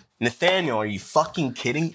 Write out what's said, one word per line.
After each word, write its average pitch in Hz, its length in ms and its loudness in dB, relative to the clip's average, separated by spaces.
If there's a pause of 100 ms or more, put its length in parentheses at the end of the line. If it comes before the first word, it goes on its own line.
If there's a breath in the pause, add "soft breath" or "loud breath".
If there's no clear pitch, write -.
(200)
Nathaniel, 165 600 2
are 107 80 0
you 101 120 -4
fucking 156 540 0
kidding? 151 420 -2